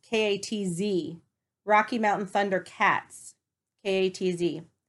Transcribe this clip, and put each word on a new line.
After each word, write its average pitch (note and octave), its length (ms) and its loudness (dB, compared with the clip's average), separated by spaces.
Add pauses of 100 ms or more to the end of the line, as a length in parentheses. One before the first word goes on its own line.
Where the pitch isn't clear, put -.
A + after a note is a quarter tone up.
K A3 280 0
A G3+ 40 -2
T G3+ 280 -4
Z, E3+ 560 -2 (420)
Rocky G#3+ 340 2
Mountain G#3 300 0
Thundercats, F#3+ 1080 -2 (460)
K F#3+ 260 0
A - 20 0
T F#3 240 -2
Z. E3+ 300 -2 (260)